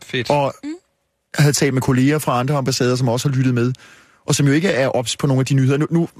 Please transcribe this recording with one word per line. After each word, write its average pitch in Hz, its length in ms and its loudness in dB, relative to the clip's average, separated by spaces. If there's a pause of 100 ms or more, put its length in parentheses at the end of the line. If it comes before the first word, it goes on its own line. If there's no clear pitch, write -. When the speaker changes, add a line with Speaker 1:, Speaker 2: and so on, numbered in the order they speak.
Speaker 1:
fedt. 123 240 -6
Speaker 2:
og 143 240 0 (100)
Speaker 3:
Mm. 294 60 -10 (640)
Speaker 2:
havde 147 180 4
talt 135 220 0
med 131 80 -2
kolleger 139 360 2
fra 131 220 -2
andre 139 160 -2
ambassader, 127 400 0
som 123 120 0
også 127 200 -2
har 131 80 -2
lyttet 131 180 0
med, 123 180 0 (540)
og 147 80 0
som 143 120 2
jo 139 60 4
ikke 165 160 2
er 127 200 0
ops 120 280 -4
på - 100 -4
nogle 131 140 2
af 127 60 0
de 143 80 0
nyheder. 135 240 2
Nu, 151 120 0
nu 165 180 0 (120)